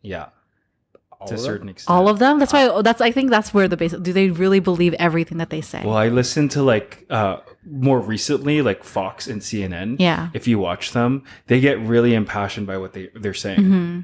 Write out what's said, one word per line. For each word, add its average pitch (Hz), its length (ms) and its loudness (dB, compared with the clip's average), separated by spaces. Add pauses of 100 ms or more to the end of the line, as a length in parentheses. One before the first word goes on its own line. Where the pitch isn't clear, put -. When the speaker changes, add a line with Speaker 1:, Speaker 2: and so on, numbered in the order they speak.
Speaker 1:
Yeah. 90 240 -12 (920)
Speaker 2:
All 98 80 -16
Speaker 1:
To 117 60 -8
a - 20 -8
Speaker 2:
of 113 60 -8
them? 135 100 -6
Speaker 1:
certain 101 180 -10
extent. 175 280 -2
Speaker 3:
All 190 100 4
of 214 120 2
them? 277 180 4
That's 277 140 2
why, 254 300 4
that's, 226 180 2
I 233 100 4
think 269 200 0
that's 214 220 0
where 196 140 4
the 175 100 -2
base, 165 160 -2
do 180 200 -6
they 190 180 2
really 190 300 2
believe 175 340 2
everything 165 440 -2
that 165 120 -6
they 156 120 -6
say? - 220 -10
Speaker 1:
Well, 107 120 0
I 110 120 4
listen 123 420 2
to, 143 120 0
like, 120 480 0
uh, 107 280 0 (300)
more 135 300 2
recently, 139 640 -2
like, 107 220 -2
Fox - 420 -6
and 104 160 -8
C 104 220 -6
N 92 80 -6
N. 98 260 -8
Speaker 3:
Yeah. 170 340 0
Speaker 1:
If - 140 -6
you 113 140 2
watch 87 320 -4
them, 127 320 0 (240)
they 120 120 4
get 135 200 2
really 117 340 4
impassioned 104 540 -4
by 95 80 -6
what 95 160 -10
they, 95 240 -14
they're 104 180 -6
saying, 98 260 -4
Speaker 3:
Mm-hmm. 180 440 2